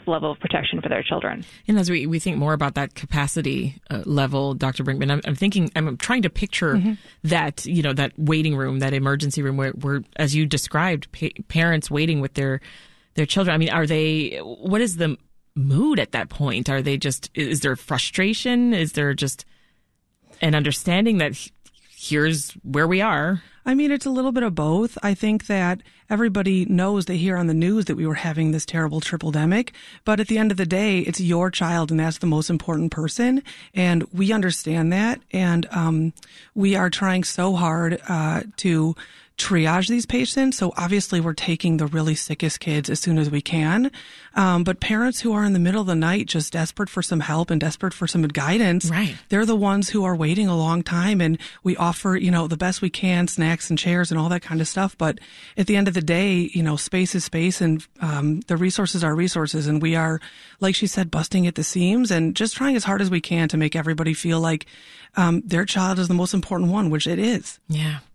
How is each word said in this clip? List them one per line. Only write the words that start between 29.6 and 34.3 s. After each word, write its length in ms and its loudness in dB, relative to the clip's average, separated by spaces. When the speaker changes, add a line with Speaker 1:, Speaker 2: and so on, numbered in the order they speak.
Speaker 3:
but 160 2
at 80 -4
the 80 2
end 140 4
of 60 -2
the 80 0
day, 340 2
it's 200 -2
your 320 2
child, 400 0
and 80 2
that's 200 -2
the 80 0
most 220 2
important 420 -2
person. 520 0
And 300 2
we 180 2